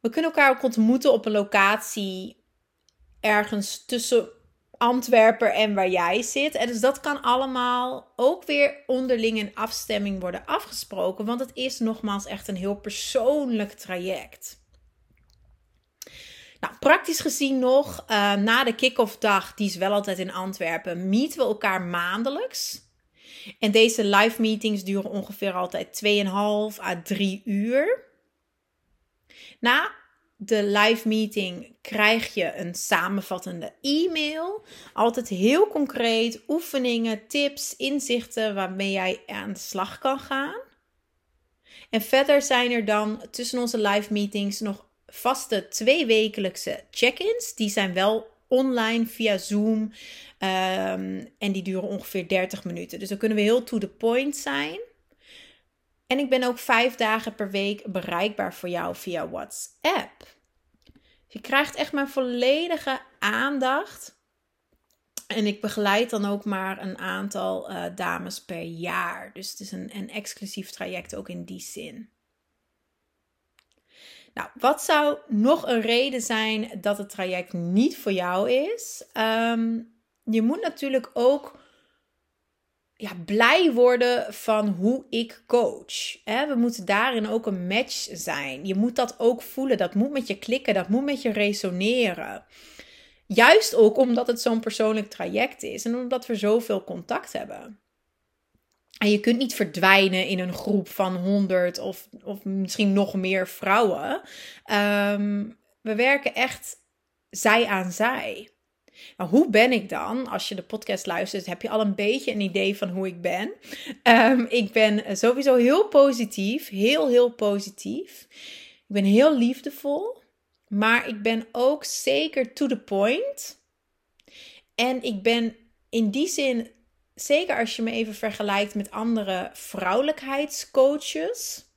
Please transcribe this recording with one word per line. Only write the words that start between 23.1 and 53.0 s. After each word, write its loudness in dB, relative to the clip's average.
En 0
deze 6
live 4
meetings 0
duren -2
ongeveer -6
altijd -6
tweeënhalf 0
à -6
drie -2
uur. 0
Na 2
de 0
live 4
meeting -4
krijg 2
je -2
een -8
samenvattende -4
e-mail. -2
Altijd 0
heel 4
concreet, -2
oefeningen, -2
tips, -2
inzichten -4
waarmee -4
jij -2
aan -8
de -12
slag -8
kan -2
gaan. -8
En 0
verder 4
zijn 2
er 0
dan 0
tussen -6
onze -2
live 0
meetings -2
nog -8
vaste -4
tweewekelijkse 0
check-ins. 0
Die -2
zijn -2
wel 0
online 0
via -2
Zoom, -2
ehm, -2
en -2
die -4
duren -6
ongeveer -8
dertig -2
minuten. -10
Dus -10